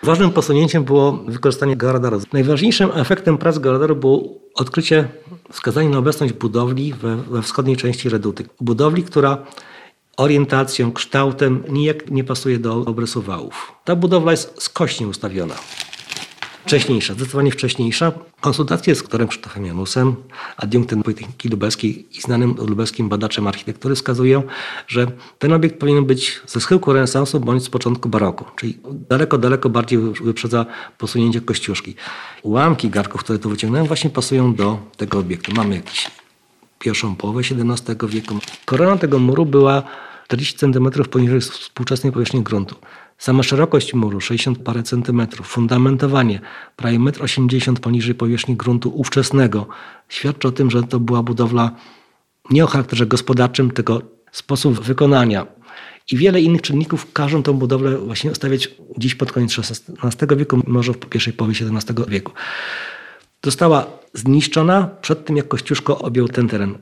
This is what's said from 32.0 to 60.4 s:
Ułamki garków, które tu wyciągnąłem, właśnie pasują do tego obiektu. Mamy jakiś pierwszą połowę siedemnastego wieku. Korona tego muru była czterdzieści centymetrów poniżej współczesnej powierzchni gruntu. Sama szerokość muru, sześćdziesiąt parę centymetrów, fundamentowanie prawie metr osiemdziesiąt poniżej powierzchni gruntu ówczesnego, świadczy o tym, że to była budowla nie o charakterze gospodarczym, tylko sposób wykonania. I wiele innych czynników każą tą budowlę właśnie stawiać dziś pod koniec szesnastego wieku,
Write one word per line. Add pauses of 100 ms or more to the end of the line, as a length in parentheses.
Ułamki
garków,
które
tu
wyciągnąłem,
właśnie
pasują
do (180)
tego
obiektu.
Mamy
jakiś (680)
pierwszą
połowę
siedemnastego
wieku. (260)
Korona
tego
muru
była (440)
czterdzieści
centymetrów
poniżej
współczesnej
powierzchni
gruntu. (420)
Sama
szerokość
muru,
sześćdziesiąt
parę
centymetrów,
fundamentowanie (360)
prawie
metr
osiemdziesiąt
poniżej
powierzchni
gruntu
ówczesnego, (420)
świadczy
o
tym,
że
to
była
budowla (800)
nie
o
charakterze
gospodarczym,
tylko (300)
sposób
wykonania. (640)
I
wiele
innych
czynników
każą
tą
budowlę
właśnie
stawiać (280)
dziś
pod
koniec
szesnastego
wieku,